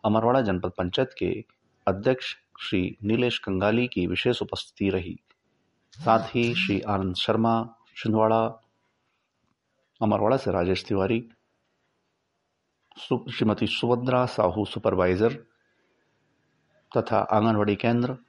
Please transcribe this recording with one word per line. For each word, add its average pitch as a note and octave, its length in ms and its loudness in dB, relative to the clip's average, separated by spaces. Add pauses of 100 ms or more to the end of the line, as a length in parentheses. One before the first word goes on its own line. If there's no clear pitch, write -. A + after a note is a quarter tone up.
अमरवाड़ा A2+ 360 4
जनपद F#2 360 -2
पंचायत F#2+ 320 -2 (100)
के F#2 260 -4 (420)
अध्यक्ष G#2 480 -2 (240)
श्री F#2 440 -4
नीलेश A2+ 360 0
कंगाली G#2 480 0
की F2+ 200 -2
विशेष G2+ 340 -2
उपस्थिति - 480 -6
रही। F#2 300 -4 (720)
साथ A2+ 440 2
ही A#2+ 200 2
श्री F#2+ 260 0
आनंद F#2+ 340 -2
शर्मा A2+ 600 0 (220)
छिंदवाड़ा, A2 640 2 (1400)
अमरवाड़ा G#2 360 2
से G#2 140 -4
राजेश F2+ 340 0
तिवारी, G#2+ 440 -2 (1700)
सु-, - 340 -4
श्रीमती A2 360 0
सुभद्रा B2 580 0
साहू G2+ 400 0
सुपरवाइजर F#2+ 760 0 (1500)
तथा A2+ 200 0
आंगनवाड़ी G#2 580 2
केंद्र A#2+ 420 0 (120)